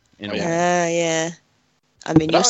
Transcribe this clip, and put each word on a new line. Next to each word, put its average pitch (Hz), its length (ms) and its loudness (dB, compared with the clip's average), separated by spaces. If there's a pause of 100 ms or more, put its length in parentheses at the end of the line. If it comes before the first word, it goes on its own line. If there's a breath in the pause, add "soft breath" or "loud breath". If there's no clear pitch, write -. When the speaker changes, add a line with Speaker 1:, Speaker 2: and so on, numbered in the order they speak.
(180)
Speaker 1:
in 202 120 -10
Speaker 2:
Oh, - 40 -6
Speaker 1:
a - 20 -4
Speaker 2:
yeah. 175 100 -4
Speaker 1:
way. 170 60 -2
Speaker 3:
Ah, 175 360 0
yeah. 165 420 -2 (760)
I'm 160 140 -2
in 156 100 0
Speaker 2:
But - 20 2 (180)